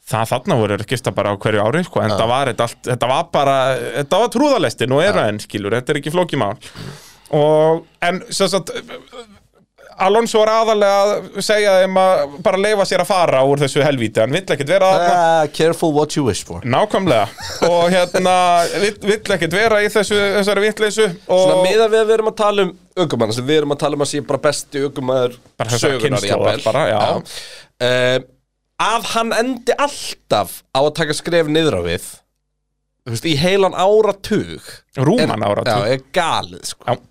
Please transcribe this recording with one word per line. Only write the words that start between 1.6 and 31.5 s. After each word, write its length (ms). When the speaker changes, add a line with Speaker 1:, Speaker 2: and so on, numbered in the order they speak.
Speaker 1:
ári, 220
sko, 180
en 80
Speaker 2:
Já. 80
Speaker 1:
það 100
var 240
þetta 140
allt, 160
þetta 260
var 220
bara, 260
þetta 240
var 100
trúðalestin 640
og 80
er 140
Speaker 2:
Já. 140
Speaker 1:
enn, 120
skilur, 320
þetta 160
er 140
ekki 100
flókið 300
mál. 140
Og, 580
en, 240
sem 240
sagt, 240
Alonso 400
er 60
aðallega 540
að 420
segja 320
þeim 240
að 400
bara 180
leyfa 300
sér 160
að 60
fara 340
úr 160
þessu 240
helvíti, 380
hann 100
vill 100
ekkert 300
vera 160
þarna. 240
Speaker 2:
Ah, 340
careful 480
what 220
you 100
wish 180
for. 200
Speaker 1:
Nákvæmlega. 640
Og 300
hérna, 420
vill, 180
vill 380
ekkert 180
vera 300
í 80
þessu, 240
þessari 320
vitleysu 400
og 400
Speaker 2:
Svona 160
miðað 320
við 80
að 80
við 80
erum 160
að 80
tala 260
um 60
ökumann, 400
sem 100
við 140
erum 160
að 80
tala 160
um 60
að 40
sé 140
bara 180
besti 400
ökumaður 540
Speaker 1:
Bara 180
þessara 220
Speaker 2:
sögunnar, 320
Speaker 1:
kynslóðar 320
Speaker 2:
jafnvel. 80
Speaker 1:
bara, 240
já. 100
Speaker 2:
Já. 880
Eh, 320
að 340
hann 200
endi 440
alltaf 840
á 120
að 140
taka 200
skref 380